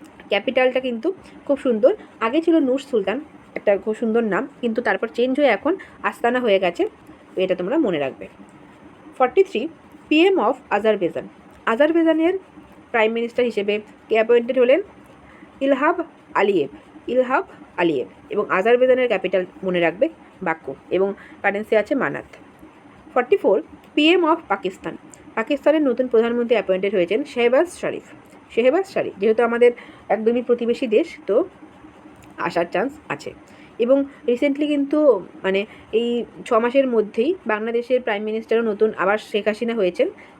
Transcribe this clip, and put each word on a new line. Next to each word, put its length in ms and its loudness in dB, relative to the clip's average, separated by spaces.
ক্যাপিটালটা 520 0
কিন্তু 340 -4
খুব 140 0
সুন্দর। 360 2
আগে 220 0
ছিল 180 2
নূর 200 0
সুলতান, 400 -2
একটা 220 0
খুব 180 -4
সুন্দর 280 0
নাম, 240 -2
কিন্তু 200 -2
তারপর 260 -2
চেঞ্জ 320 -2
হয়ে 100 4
এখন 280 0
আস্তানা 360 -2
হয়ে 200 2
গেছে, 300 -2
তো 60 -2
এটা 140 0
তোমরা 220 -4
মনে 220 0
রাখবে। 280 -6
ফর্টি 260 4
থ্রি, 240 -6
পিএম 260 4
of 40 2
আজারবাইজান। 580 -2
আজারবাইজানের 680 2
প্রাইম 200 2
মিনিস্টার 340 -2
হিসেবে 340 -2
কে 60 0
অ্যাপয়েন্টেড 440 2
হলেন? 220 4
ইলহাব 400 0
আলিয়েভ, 360 2
ইলহাব 380 0
আলিয়েভ। 300 0
এবং 200 -4
আজারবাইজানের 580 2
ক্যাপিটাল 380 -2
মনে 160 -2
রাখবে 300 0
বাকু, 320 -6
এবং 240 0
কারেন্সি 340 -2
আছে 200 0
মানাত। 300 -4
ফর্টি 240 2
ফোর, 260 2
পিএম 380 2
of 140 -2
পাকিস্তান। 500 -6
পাকিস্তানের 460 0
নতুন 260 0
প্রধানমন্ত্রী 480 2
অ্যাপয়েন্টেড 400 0
হয়েছেন 280 0
শেহবাজ 440 2
শরীফ। 220 -6
শেহবাজ 420 2
শরীফ 240 -4
যেহেতু 260 2
আমাদের 280 4
একদমই 320 0
প্রতিবেশী 460 -2
দেশ, 200 2
তো 180 0
আসার 340 -2
চান্স 220 -2
আছে। 240 -12
এবং 240 2
রিসেন্টলি 400 0
কিন্তু 520 2
মানে 220 -2
এই 340 -2
ছ 80 -4
মাসের 340 0
মধ্যেই 480 -2
বাংলাদেশের 540 -2
প্রাইম 220 -4
মিনিস্টারও 380 -2
নতুন 360 0
আবার 200 0
শেখ 300 -6
হাসিনা 280 -2
হয়েছেন, 340 0